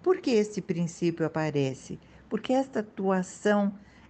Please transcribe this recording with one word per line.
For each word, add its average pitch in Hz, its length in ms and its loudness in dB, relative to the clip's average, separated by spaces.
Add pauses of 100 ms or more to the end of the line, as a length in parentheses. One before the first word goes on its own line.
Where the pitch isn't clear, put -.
Por 370 200 2
que 285 100 0
esse 208 320 2
princípio 165 640 -2
aparece? 143 720 -2 (320)
Por 220 100 -2
que - 120 -2
esta 262 280 0
atuação, 202 920 0 (360)